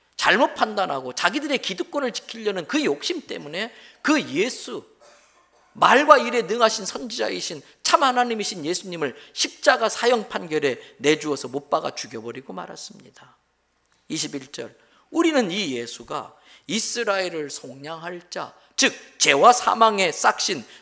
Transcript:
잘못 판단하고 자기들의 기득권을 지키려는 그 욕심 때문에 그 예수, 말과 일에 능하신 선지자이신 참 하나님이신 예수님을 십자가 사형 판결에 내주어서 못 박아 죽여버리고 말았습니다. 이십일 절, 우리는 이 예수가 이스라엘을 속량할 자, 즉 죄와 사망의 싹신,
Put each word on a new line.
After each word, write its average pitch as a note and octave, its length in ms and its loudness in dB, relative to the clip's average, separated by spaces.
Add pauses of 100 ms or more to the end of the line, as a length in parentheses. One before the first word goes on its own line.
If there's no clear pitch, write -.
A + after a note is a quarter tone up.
(180)
잘못 A#3+ 380 4
판단하고 D#3 580 -2
자기들의 C4+ 460 -2
기득권을 B3+ 540 -4
지키려는 G3+ 540 -6
그 D4+ 180 0
욕심 E4 420 -2
때문에 E3+ 460 -8 (280)
그 D4 280 2
예수, G3+ 560 -4 (880)
말과 C4+ 440 8
일에 A#3+ 260 0
능하신 A3 420 0
선지자이신 G3 760 -6 (220)
참 E4+ 200 4
하나님이신 A#3+ 600 0
예수님을 E3+ 500 -4 (180)
십자가 B3 560 2
사형 A#3 400 2
판결에 D3+ 500 -2 (180)
내주어서 D3 520 0
못 C3+ 200 -8
박아 E3 260 -2
죽여버리고 A#2 580 -12
말았습니다. - 840 -18 (720)
이십일 D3+ 440 -6
절, A#2 240 -12 (340)
우리는 D4 420 2
이 F3 240 -4
예수가 A#2 600 -10 (320)
이스라엘을 F#3+ 840 -2
속량할 D#3+ 800 -14
자, - 240 -10 (220)
즉 - 180 2 (260)
죄와 D#3 340 8
사망의 G#3 600 4
싹신, G#3 520 0 (160)